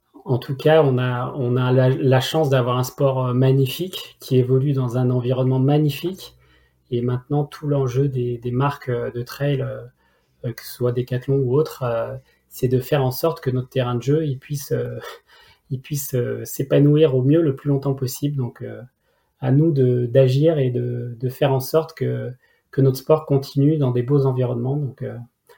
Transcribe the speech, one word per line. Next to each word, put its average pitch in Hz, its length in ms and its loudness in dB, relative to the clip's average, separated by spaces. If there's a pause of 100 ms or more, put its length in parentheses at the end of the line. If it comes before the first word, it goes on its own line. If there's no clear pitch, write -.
(240)
En 127 140 0
tout - 160 -8
cas, 156 280 4
on 131 160 2
a, 127 380 -4
on 123 200 0
a 127 160 2
la, 131 160 6
la 131 320 2
chance 156 280 0
d'avoir 123 300 2
un 127 60 0
sport, 131 420 0
euh, 123 80 -2
magnifique 135 880 0
qui - 160 -2
évolue 131 360 2
dans 123 240 -2
un 127 140 2
environnement 127 480 0
magnifique. 151 760 0 (540)
Et 120 100 -2
maintenant, 123 440 -2
tout - 220 -12
l'enjeu 135 420 0
des, 123 300 -4
des 120 120 -6
marques, 131 400 -2
euh, 120 200 -4
de 120 120 -6
trail, 139 400 -4
euh, 120 180 -8 (640)
euh, 120 80 -4
que - 120 -14
ce - 80 -16
soit 123 200 -2
Decathlon 123 460 -2
ou 127 160 0
autre, 151 280 0
euh, 117 320 -4 (340)
c'est - 200 -2
de 127 120 2
faire 139 220 0
en 131 80 2
sorte 156 300 -2
que 135 100 -4
notre 127 200 -4
terrain 123 240 -2
de 120 80 -2
jeu, 151 240 0
il 135 120 -4
puisse, - 340 -8
euh, 120 260 -4 (340)
<laughs> - 380 -20
il 131 100 -6
puisse, - 340 -8
euh, 117 300 -2
s'épanouir 143 720 4
au 127 60 2
mieux 143 180 4
le 143 160 0
plus 147 140 -4
longtemps 139 240 0
possible. 139 420 -4
Donc, 120 260 -6
euh, 113 200 -12 (580)
à 127 100 0
nous 151 220 4
de, 123 340 2
d'agir 135 520 4
et 131 120 0
de, 120 480 -6
de 127 120 -4
faire 135 220 0
en 135 80 0
sorte 156 360 -2
que, 123 340 -4 (400)
que - 100 -2
notre 135 180 4
sport 156 280 0
continue 143 520 2
dans 131 120 2
des 123 120 0
beaux 135 240 2
environnements. 123 500 -2
Donc, 143 260 -6
euh, 113 140 -10 (420)